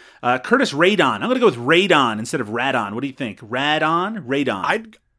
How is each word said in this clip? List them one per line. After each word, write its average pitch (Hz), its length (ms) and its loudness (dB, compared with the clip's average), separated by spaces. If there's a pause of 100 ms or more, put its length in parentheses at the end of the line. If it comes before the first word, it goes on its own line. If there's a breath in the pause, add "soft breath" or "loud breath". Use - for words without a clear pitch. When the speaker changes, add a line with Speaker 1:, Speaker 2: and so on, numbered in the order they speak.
(220 soft breath)
Speaker 1:
Uh, 123 160 0
Curtis 262 340 0
Radon. 165 440 2
I'm 98 60 -8
gonna 175 180 -2
go 247 80 4
with 151 80 4
Radon 139 640 2
instead 120 220 -4
of 104 80 -6
Radon. 117 440 -2
What 117 80 -6
do 143 60 -4
you 131 60 -10
think? 110 260 -10
Radon? 156 880 -2
Radon. 123 360 -2
Speaker 2:
I'd, 220 340 -4 (220)